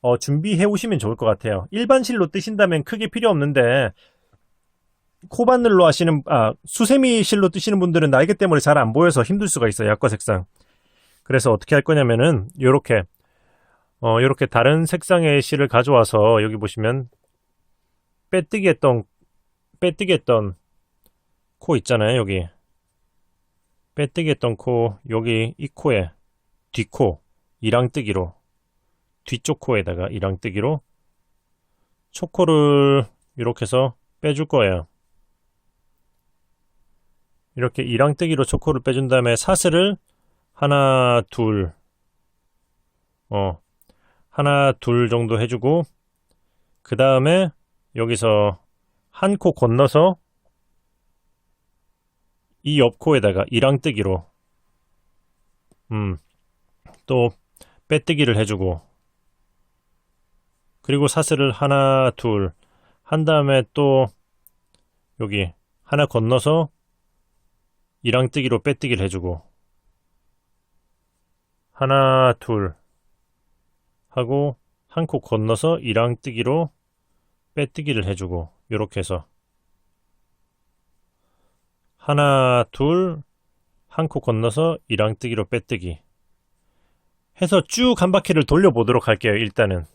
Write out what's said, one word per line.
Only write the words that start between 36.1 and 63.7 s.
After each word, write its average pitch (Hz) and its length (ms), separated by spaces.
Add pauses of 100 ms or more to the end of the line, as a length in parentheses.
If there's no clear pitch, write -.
이렇게 127 280
이랑뜨기로 139 640
초코를 143 360
빼준 135 260
다음에 123 280
사슬을 185 600 (560)
하나, 131 760
둘, 104 440 (1600)
어, 98 320 (680)
하나, 143 500
둘 120 300
정도 117 300
해주고, 123 440 (1000)
그 - 140
다음에 135 540 (460)
여기서 107 640 (480)
한 196 280
코 185 140
건너서 143 680 (2500)
이 147 160
옆코에다가 113 720
이랑뜨기로, 113 760 (1700)
음, 101 260 (880)
또 123 260 (580)
빼뜨기를 147 480
해주고, 95 440 (2000)
그리고 139 260
사슬을 139 440
하나, 135 640
둘 101 380 (500)
한 156 220
다음에 143 380 (100)